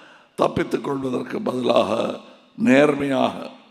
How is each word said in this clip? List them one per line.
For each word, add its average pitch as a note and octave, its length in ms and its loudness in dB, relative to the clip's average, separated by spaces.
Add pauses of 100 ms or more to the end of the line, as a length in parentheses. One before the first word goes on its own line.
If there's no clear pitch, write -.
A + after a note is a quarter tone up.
(360)
தப்பித்துக் - 480 -2
கொள்வதற்கு C3 580 -4
பதிலாக A#2 800 0 (360)
நேர்மையாக C3 920 2 (220)